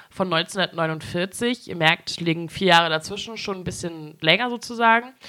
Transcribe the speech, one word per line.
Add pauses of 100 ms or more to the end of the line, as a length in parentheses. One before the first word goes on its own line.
(120)
von
neunzehnhundertneunundvierzig.
Ihr
merkt,
liegen
vier
Jahre
dazwischen,
schon
ein
bisschen
länger
sozusagen. (140)